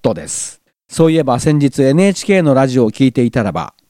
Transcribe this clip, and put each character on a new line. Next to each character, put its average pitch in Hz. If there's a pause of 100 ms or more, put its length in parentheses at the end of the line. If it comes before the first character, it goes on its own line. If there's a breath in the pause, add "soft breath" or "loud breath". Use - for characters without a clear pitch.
ト 113
で 78
す。 - (280)
そ -
う 160
い 160
え 156
ば 123
先 151
日 143
エ 135
ヌ 180
エ 202
イ 185
チ -
ケ 196
ー 180
の 143
ラ 135
ジ 127
オ 120
を 110
聞 135
い 123
て 123
い 117
た 123
ら 101
ば、 78 (160)